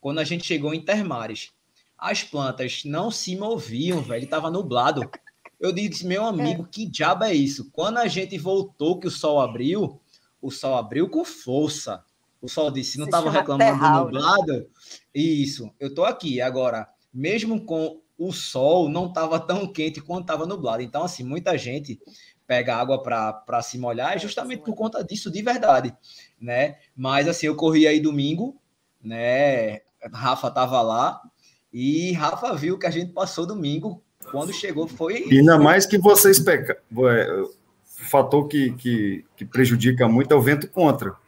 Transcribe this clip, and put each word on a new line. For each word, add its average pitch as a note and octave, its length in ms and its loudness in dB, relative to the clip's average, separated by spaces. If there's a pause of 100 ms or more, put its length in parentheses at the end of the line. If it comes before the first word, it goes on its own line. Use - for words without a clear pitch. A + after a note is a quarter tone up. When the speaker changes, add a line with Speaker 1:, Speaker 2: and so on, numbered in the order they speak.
Speaker 1:
Quando D3 200 -4
a D#3 40 0
gente F3 200 -6
chegou D3+ 280 -4
em D#3+ 80 -6
Termares, D3 680 -6 (480)
as - 240 -4
plantas C#3+ 640 -6
não D#3+ 260 -4
se F#3 260 -8
moviam, F3+ 640 -4
velho, A#2+ 280 -8
tava D#3 220 -4
nublado. C#3 600 -2 (500)
Eu F#3 120 -2
disse, F3+ 340 -6
meu F#3+ 180 -2
amigo, E3+ 380 -2
Speaker 2:
É. - 80 -10
Speaker 1:
que A3 160 -10
diabo D#3 380 0
é G#3+ 100 0
isso? C#3 380 0
Quando G#3+ 260 -2
a A#3 80 2
gente F#3+ 320 -4
voltou, F#3 600 -2
que F3+ 80 -4
o - 20 -4
sol D3+ 300 0
abriu, C3 600 -2 (400)
o C3+ 120 -8
sol C3+ 240 -2
abriu B2 340 -2
com D#4+ 140 -2
força. B2+ 800 -4 (360)
O B2+ 80 -14
sol D3+ 220 -2
disse, C3 260 -6
não D3 100 -8
Speaker 2:
Se C#3+ 40 -6
Speaker 1:
tava - 160 2
Speaker 2:
chama C#3+ 140 2
Speaker 1:
reclamando C#3 240 2 (100)
do C#3 60 -2
Speaker 2:
terral, D#3 260 4
né? D#3 60 -8
Speaker 1:
nublado? D#3 540 0 (460)
Isso, C#3 680 -2
eu C#3 120 -8
tô E3 120 0
aqui. D#3+ 360 -4
Agora, B2 480 -2 (240)
mesmo G#3 520 -4
com D#3+ 360 -6 (160)
o E3+ 160 -6
sol, D3+ 560 2
não F3 240 -4
tava D#3+ 280 -2
tão F#3 260 -4
quente D#3 340 -6
quanto F3 260 -10
tava D#3 200 -4
nublado. C3+ 340 -6
Então, B2+ 220 -6
assim, F3 220 -6
muita E3 340 -2
gente B2+ 420 -10 (460)
pega B2 300 0
água B2+ 260 0
pra, A2 300 -2
pra - 280 -4
se A#2 180 -10
molhar, B2 340 -4
é - 20 -2
Speaker 2:
É, G3 60 -4
Speaker 1:
justamente A#3+ 400 -8
Speaker 2:
se - 40 -20
Speaker 1:
por A#3 60 -6
Speaker 2:
molhar. G#3+ 80 -6 (140)
Speaker 1:
conta - 120 -6
disso, G#3 240 -10
de F#3 140 -6
verdade, F3 500 2 (480)
né? B2+ 360 -2 (200)
Mas, C3+ 300 0
assim, E3 220 -2
eu D3+ 80 -2
corri D#3 320 6
aí D3+ 100 4
domingo, D3+ 580 -2 (460)
né? A#2 760 0 (320)
Rafa B2+ 400 -2
tava B2+ 280 2
lá, A#2 400 0 (520)
e D3+ 400 0
Rafa E3+ 420 -2
viu E3 240 -4
que - 80 -4
a E3+ 40 0
gente F3 220 -6
passou F#3 320 -4
domingo, F3 560 -6 (300)
quando D#3 220 -6
chegou E3 340 -6
foi F3+ 440 -6
Speaker 3:
E C3+ 100 10
ainda D#3 180 10
mais E3 280 8
que G#3 120 2
vocês G3 400 8
peca-, E3 400 2 (300)
é, A#2 320 4
o F#2+ 100 -4 (360)
fator C#3+ 600 2
que, C#3 260 0
que, A2+ 520 -2 (120)
que - 80 -12
prejudica B2 640 4
muito B2+ 240 4
é D3+ 40 8
o C#3 60 8
vento C#3+ 260 2
contra. C3 460 2 (140)